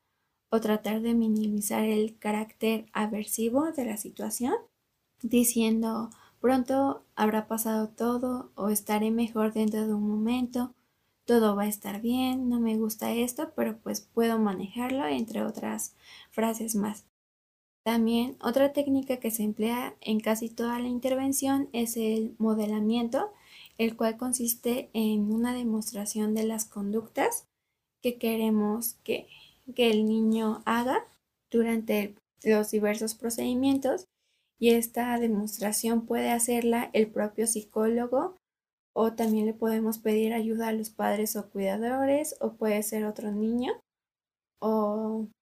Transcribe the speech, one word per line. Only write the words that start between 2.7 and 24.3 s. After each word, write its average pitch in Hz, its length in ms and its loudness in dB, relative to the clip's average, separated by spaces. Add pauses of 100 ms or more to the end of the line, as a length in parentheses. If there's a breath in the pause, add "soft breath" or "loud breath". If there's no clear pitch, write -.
aversivo 226 800 0
de 269 140 -2
la 214 100 -4
situación, 220 600 -4 (640)
diciendo 226 880 2 (320 loud breath)
"pronto 262 640 2 (100)
habrá 214 320 2
pasado 220 400 -2
todo", 247 680 -2
o 202 140 -2
"estaré 214 420 0
mejor 226 420 0
dentro 214 340 0
de 214 60 0
un 208 160 0
momento", 240 640 0 (520)
"todo 220 300 6
va 202 80 0
a 208 60 0
estar 202 320 -8
bien", 254 480 0
"no 240 100 2
me 226 180 2
gusta 220 360 -2
esto, 247 420 -2
pero 226 220 -2
pues 208 240 -6
puedo 233 380 0
manejarlo", 233 680 -2
entre 233 360 -2
otras 220 520 -6 (360 loud breath)
frases 226 440 -2
más. 208 300 -4 (800)
También 233 580 0
otra 277 320 2
técnica 269 440 0
que 226 140 -4
se 220 120 -2
emplea 220 580 -2
en 220 180 0
casi 220 300 -2
toda 240 300 -4
la 247 80 -4
intervención 269 840 0
es 233 240 -2
el 220 440 0
modelamiento, 220 920 0 (460 loud breath)
el 226 180 0
cual 226 220 0
consiste 247 760 -2